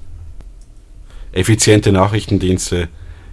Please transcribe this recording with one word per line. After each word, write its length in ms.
Effiziente 600
Nachrichtendienste 960